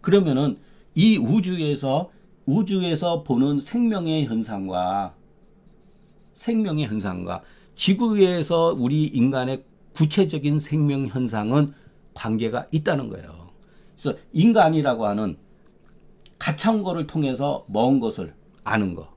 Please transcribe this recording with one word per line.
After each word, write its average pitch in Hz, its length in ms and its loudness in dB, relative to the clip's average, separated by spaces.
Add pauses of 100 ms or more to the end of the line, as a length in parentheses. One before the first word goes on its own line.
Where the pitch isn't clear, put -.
그러면은 156 560 4 (380)
이 208 220 6
우주에서, 156 920 0 (340)
우주에서 175 800 0
보는 139 360 0
생명의 170 640 -2
현상과, 98 920 -4 (1160)
생명의 196 540 -2
현상과 92 560 -6 (320)
지구에서 180 1000 2
우리 139 260 0
인간의 131 600 0 (300)
구체적인 151 680 0
생명 147 480 0
현상은 120 680 0 (400)
관계가 110 580 -4
있다는 151 380 -2
거예요. - 400 -16 (460)
그래서 - 220 -6 (160)
인간이라고 156 720 4
하는 104 320 -2 (1000)
가차원 208 440 0
거를 170 240 -4
통해서 139 600 -2
먼 123 300 4
것을 104 340 -6 (300)
아는 101 300 -2
거 85 240 -16